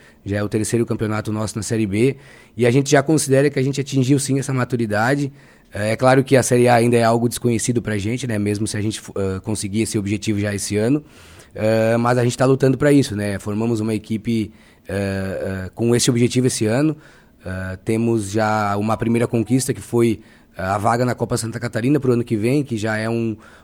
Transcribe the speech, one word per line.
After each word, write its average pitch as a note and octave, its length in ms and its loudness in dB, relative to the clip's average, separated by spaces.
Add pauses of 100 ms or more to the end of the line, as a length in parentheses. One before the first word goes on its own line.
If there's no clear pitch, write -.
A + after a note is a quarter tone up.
(260)
já G2+ 120 -4
é G#2 60 -2
o G2+ 60 -4
terceiro A2+ 360 -2
campeonato G#2+ 460 -4
nosso G#2+ 260 -4
na G#2 60 -6
Série A2 240 -2
B, A#2 300 0 (380)
e A#2 100 2
a A#2+ 60 6
gente C#3 200 2
já C#3 100 6
considera C#3+ 480 2
que D3 80 -6
a C3 60 2
gente C#3 180 -2
atingiu C3+ 380 2
sim C3+ 200 -2
essa C3+ 140 -4
maturidade. B2 800 0 (420)
É, G#2+ 180 -2
é A2+ 40 0
claro C3 280 4
que C3+ 140 4
a A#2+ 60 4
Série B2 240 4
A A#2+ 80 6
ainda A#2+ 200 4
é A#2 80 4
algo A#2 240 2
desconhecido A#2 540 -2
pra G#2+ 160 -2
gente, A#2+ 300 -4
né, A2 100 -2
mesmo G#2 300 -2
se G#2+ 100 -6
a G#2 40 -4
gente, G#2+ 200 -4 (160)
eh, F#2+ 260 -2
conseguir G#2+ 380 -4
esse A2 160 -2
objetivo G2+ 420 -2
já G#2 140 -2
esse G2+ 240 -4
ano, C3 260 2 (520)
eh, A2+ 420 2
mas A#2+ 220 2
a A#2+ 40 2
gente A#2+ 140 0
tá C3+ 80 2
lutando C3+ 320 4
pra D3 140 4
isso, C3+ 240 4
né, G2+ 240 -4
formamos A2 400 -2
uma A2 160 -2
equipe, A2 560 -4 (360)
eh, F#2+ 800 -4
eh, F#2 80 -14
com A#2+ 220 0
esse A#2+ 160 2
objetivo A#2+ 340 2
esse A2+ 220 0
ano. D3 280 2 (500)
Ah, F#2 400 -8
temos A2+ 460 0
já G#2+ 440 0
uma G#2+ 220 0
primeira A#2 280 0
conquista, A#2 480 0
que G2 60 -12
foi A#2 400 0 (380)
a F#2+ 200 -2
vaga A#2 280 0
na A#2+ 100 0
Copa A#2+ 220 -4
Santa A2+ 200 -8
Catarina A#2+ 400 0
pro B2+ 140 0
ano A#2+ 100 2
que A#2+ 140 -2
vem, B2+ 300 0
que B2 100 -6
já G#2+ 220 -2
é A2 120 -4
um, A#2 280 -4 (260)